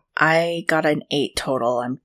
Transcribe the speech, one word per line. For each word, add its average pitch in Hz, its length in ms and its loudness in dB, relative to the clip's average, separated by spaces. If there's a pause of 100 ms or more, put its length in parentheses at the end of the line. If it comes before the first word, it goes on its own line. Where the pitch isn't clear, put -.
(180)
I 165 500 2
got 160 180 2
an 147 260 0
eight 143 240 -2
total. 123 440 -2
I'm 123 260 -6